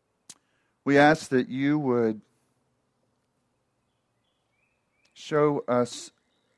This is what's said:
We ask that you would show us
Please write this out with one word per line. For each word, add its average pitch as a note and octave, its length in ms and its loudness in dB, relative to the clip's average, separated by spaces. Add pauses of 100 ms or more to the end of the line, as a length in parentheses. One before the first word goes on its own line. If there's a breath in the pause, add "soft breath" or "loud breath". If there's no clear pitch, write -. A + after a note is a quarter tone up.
(840)
We C#3 120 2
ask D3 340 4
that B2+ 180 0
you C#3 300 -2
would A#2+ 420 -2 (3000)
show D3 560 -2
us B2 440 -4 (460)